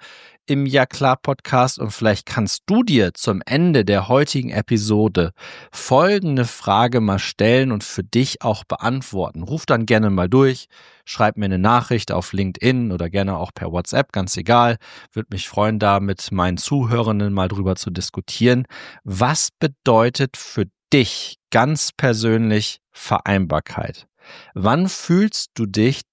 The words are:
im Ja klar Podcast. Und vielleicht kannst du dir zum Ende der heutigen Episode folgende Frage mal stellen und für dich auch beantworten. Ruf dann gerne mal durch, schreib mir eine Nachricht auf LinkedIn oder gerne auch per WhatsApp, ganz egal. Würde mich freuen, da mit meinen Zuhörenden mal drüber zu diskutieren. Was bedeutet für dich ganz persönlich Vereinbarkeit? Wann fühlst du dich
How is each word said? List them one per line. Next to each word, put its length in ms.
im 180
Ja 220
klar 340
Podcast. 560
Und 140
vielleicht 340
kannst 400
du 160
dir 320
zum 320
Ende 400
der 220
heutigen 420
Episode 840
folgende 760
Frage 540
mal 200
stellen 520
und 120
für 200
dich 380
auch 220
beantworten. 800
Ruf 240
dann 180
gerne 240
mal 180
durch, 380
schreib 320
mir 80
eine 140
Nachricht 520
auf 220
LinkedIn 580
oder 200
gerne 260
auch 160
per 180
WhatsApp, 400
ganz 240
egal. 420
Würde 180
mich 160
freuen, 300
da 220
mit 320
meinen 260
Zuhörenden 760
mal 160
drüber 280
zu 160
diskutieren. 720
Was 460
bedeutet 760
für 280
dich 460
ganz 440
persönlich 840
Vereinbarkeit? 1160
Wann 360
fühlst 640
du 120
dich 360